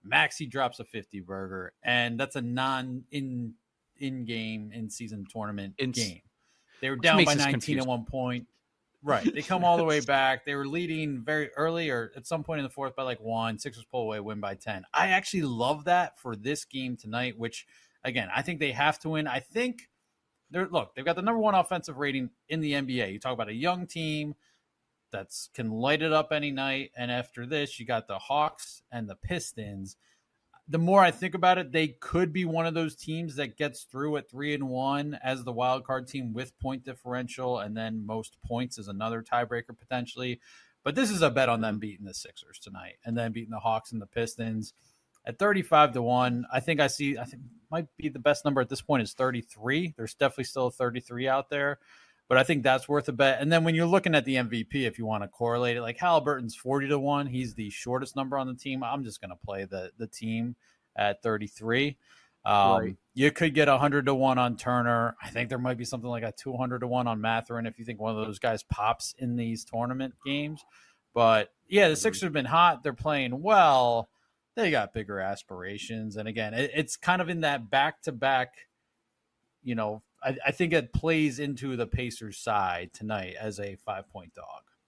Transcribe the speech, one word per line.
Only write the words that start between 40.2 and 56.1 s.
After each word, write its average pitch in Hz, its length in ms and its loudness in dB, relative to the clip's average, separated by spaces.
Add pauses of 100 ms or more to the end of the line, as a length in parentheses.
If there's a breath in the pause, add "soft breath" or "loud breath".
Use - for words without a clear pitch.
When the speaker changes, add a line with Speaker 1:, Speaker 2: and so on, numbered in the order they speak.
Speaker 1:
But 147 100 0
this 240 160 4
is 180 120 2
a 143 80 6
bet 123 180 4
on 117 120 2
them 107 200 -2
beating 101 260 -10
the 92 80 -14
Sixers - 460 -16
tonight 92 440 -16
and 117 140 -2
then 113 140 -2
beating 113 180 -8
the 110 80 -6
Hawks 110 320 0
and 113 100 -6
the 101 60 -12
Pistons 113 680 -4 (520)
at - 160 -8
thirty-five 165 540 6
to 123 80 0
one. 123 500 2
I 127 80 2
think 156 180 0
I 143 80 6
see, 139 320 0
I 120 60 -6
think 127 180 -14 (260)
might 160 280 -4
be 151 120 -6
the 123 120 -6
best 143 240 2
number 139 160 4
at 120 80 2
this 135 140 -6
point 135 200 2
is 104 100 -4
thirty-three. 131 840 -2
There's 110 180 -8
definitely 135 300 2
still 127 240 -2
a - 20 0
thirty-three 123 580 -4
out 135 220 0
there, 143 280 -2 (500 soft breath)
but 127 100 8
I 135 60 8
think 143 180 2
that's 131 260 4
worth 147 200 0
a 139 40 -4
bet. 135 280 4
And 151 120 2
then 165 120 6
when 165 100 4
you're 170 120 4
looking 180 280 4
at 139 100 4
the 131 140 0
M 120 100 0
V 113 160 -2
P, 135 220 -2
if 110 120 -4
you 113 60 -6
wanna 104 240 -2
correlate 120 480 0
it, 120 60 -4
like, 117 160 -6
Halliburton's 143 580 2